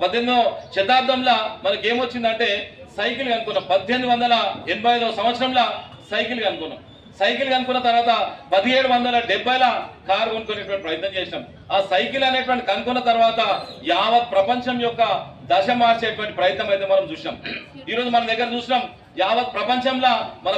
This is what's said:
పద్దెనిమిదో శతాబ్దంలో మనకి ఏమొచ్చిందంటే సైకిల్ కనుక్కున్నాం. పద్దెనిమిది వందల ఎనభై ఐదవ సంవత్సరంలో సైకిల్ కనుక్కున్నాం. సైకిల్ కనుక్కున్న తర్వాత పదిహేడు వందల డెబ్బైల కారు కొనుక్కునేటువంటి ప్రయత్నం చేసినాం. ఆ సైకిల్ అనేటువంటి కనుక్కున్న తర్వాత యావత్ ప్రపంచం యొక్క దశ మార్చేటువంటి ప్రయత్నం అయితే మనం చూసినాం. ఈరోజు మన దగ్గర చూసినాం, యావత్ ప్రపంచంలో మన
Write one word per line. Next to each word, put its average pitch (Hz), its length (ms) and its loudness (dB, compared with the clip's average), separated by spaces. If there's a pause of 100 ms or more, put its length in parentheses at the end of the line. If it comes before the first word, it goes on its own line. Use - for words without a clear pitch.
పద్దెనిమిదో 240 560 2 (180)
శతాబ్దంలో 254 600 2 (280)
మనకి 202 240 0
ఏమొచ్చిందంటే 226 880 -2 (180)
సైకిల్ 240 360 -4
కనుక్కున్నాం. 214 380 -2
పద్దెనిమిది 240 420 0
వందల 233 420 2 (140)
ఎనభై 220 280 2
ఐదవ 233 160 -2
సంవత్సరంలో 240 500 0 (480)
సైకిల్ 220 340 -2
కనుక్కున్నాం. 165 340 -4 (420)
సైకిల్ 269 300 0
కనుక్కున్న 254 300 0
తర్వాత 233 520 2 (200)
పదిహేడు 254 360 4
వందల 240 300 2
డెబ్బైల 240 640 2 (260)
కారు 220 220 0
కొనుక్కునేటువంటి 202 520 -6
ప్రయత్నం 170 320 -4
చేసినాం. 170 320 -8 (260)
ఆ 196 80 2
సైకిల్ 226 440 0
అనేటువంటి 254 420 0
కనుక్కున్న 233 320 0
తర్వాత 226 680 2 (180)
యావత్ 214 460 2
ప్రపంచం 240 500 0
యొక్క 233 220 0 (500)
దశ 196 180 4
మార్చేటువంటి 226 640 0
ప్రయత్నం 196 380 0
అయితే 196 160 0
మనం 190 240 2
చూసినాం. 156 280 -8 (500)
ఈరోజు 240 200 -2
మన 233 160 2
దగ్గర 226 300 -2
చూసినాం, 240 280 -2 (360)
యావత్ 226 360 0
ప్రపంచంలో 254 560 0 (340)
మన 190 140 0